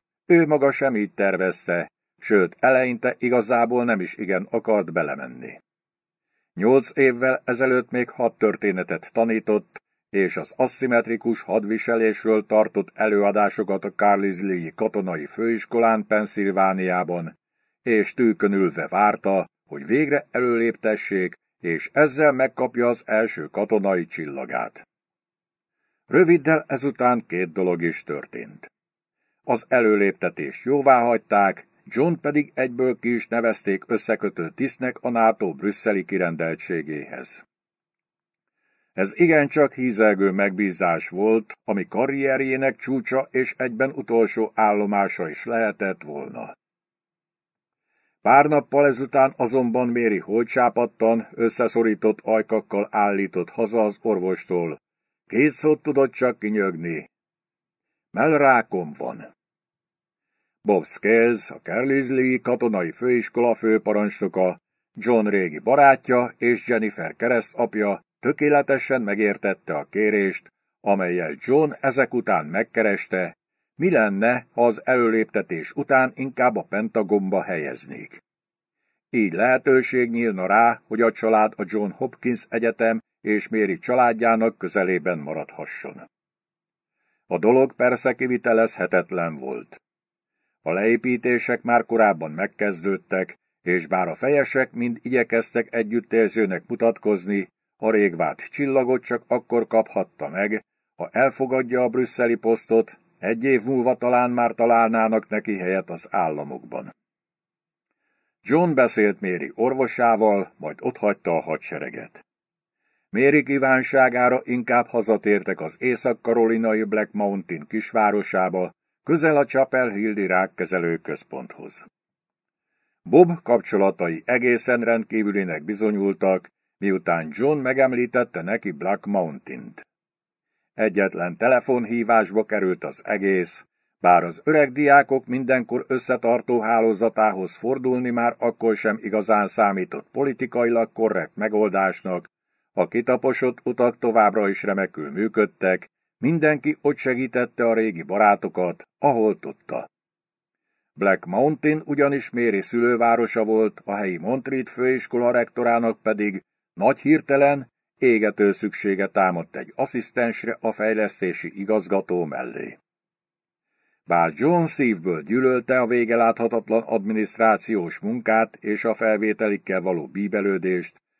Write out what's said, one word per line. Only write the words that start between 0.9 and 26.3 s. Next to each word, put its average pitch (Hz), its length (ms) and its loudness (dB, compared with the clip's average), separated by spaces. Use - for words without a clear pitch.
így 104 180 -2
tervezte, 92 760 -2
sőt, - 420 2
eleinte 127 600 2
igazából 120 640 0
nem 117 160 0
is 87 180 -8
igen 92 320 -4
akart 104 420 -2
belemenni. 69 680 -8
Nyolc 123 440 2
évvel 131 480 2
ezelőtt 127 440 0
még 123 200 -2
hat - 280 -2
történetet 92 760 -2
tanított, 110 720 -2
és 95 280 0
az 80 180 -10
aszimmetrikus 117 880 -2
hadviselésről 110 1040 0
tartott 104 480 0
előadásokat 101 920 0
a 98 80 -8
Carlisle-i 98 800 0
katonai 92 500 -4
főiskolán, 113 840 0
Pennsylvániában, 95 1300 -2
és 110 320 0
tűkön 107 400 0
ülve 85 340 0
várta, 98 580 0
hogy 71 200 -14
végre 139 460 0
előléptessék, 110 1000 -2
és 82 340 -6
ezzel 147 380 2
megkapja 127 560 -2
az 120 180 -2
első 110 400 -2
katonai 98 600 -2
csillagát. 65 840 -8
Röviddel 160 640 4